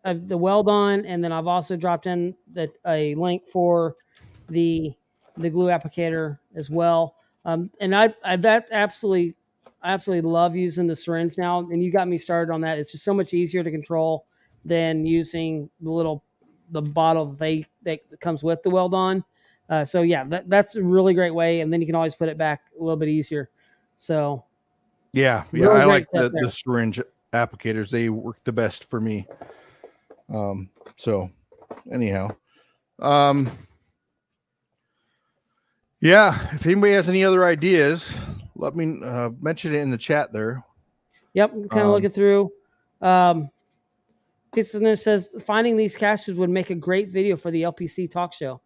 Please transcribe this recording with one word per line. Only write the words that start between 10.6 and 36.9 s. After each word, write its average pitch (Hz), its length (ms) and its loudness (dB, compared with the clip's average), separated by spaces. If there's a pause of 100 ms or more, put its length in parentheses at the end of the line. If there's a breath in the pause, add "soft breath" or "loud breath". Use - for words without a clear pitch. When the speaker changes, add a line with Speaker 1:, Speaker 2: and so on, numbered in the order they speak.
Speaker 1:
the 160 80 -2
syringe 170 420 -4
now. 175 220 -2
And 175 240 -2
you 175 80 0
got 180 160 2
me 175 100 -2
started 170 360 -2
on 160 80 -4
that. 160 160 -4
It's 147 140 -8
just 151 120 -18
so 202 100 0
much 190 200 -2
easier 175 300 -2
to 160 80 -6
control 160 540 -4 (400)
than 160 400 0
using 165 640 -2 (120)
the 160 100 -8
little, 160 320 -4 (480)
the 156 100 -4
bottle 160 460 2
that 139 120 -14
they, 156 260 -4 (180)
that 160 180 -6 (180)
comes 156 240 -6
with 165 180 -2
the 190 80 -2
Weldon. 185 540 0 (460)
Uh, 156 160 0
so 175 160 -2
yeah, 165 240 2
that, 175 240 -8
that's 202 260 2
a 202 80 -2
really 185 300 4
great 175 200 2
way. 165 280 0
And 156 100 -2
then 170 80 0
you 160 80 -2
can 165 80 -2
always 160 200 0
put 165 140 -4
it 156 80 -10
back 151 280 -4 (120)
a 165 60 -10
little 160 140 -2
bit 151 120 -2
easier. 147 400 -4 (480)
So 143 460 -4 (720)
Speaker 2:
Yeah, 131 400 2
yeah, 170 140 4
Speaker 1:
really 214 120 8
Speaker 2:
I 139 60 8
Speaker 1:
great - 20 8
Speaker 2:
like 143 160 6 (100)
Speaker 1:
tip 180 100 0
Speaker 2:
the, 123 60 0
Speaker 1:
there. 156 140 -2
Speaker 2:
the 117 80 -2
syringe 120 500 -2 (320)
applicators. 110 560 -2
They 117 200 -2
work 113 340 -6
the 127 80 -4
best 110 340 -2
for 120 160 -6
me. 107 260 -6 (1040 loud breath)
Um, 101 400 -8 (280)
so 95 340 -4 (600)
anyhow, 104 400 -4 (680)
um, 143 500 2 (2500 loud breath)
yeah, 190 520 6
if 156 120 -8
anybody 202 280 4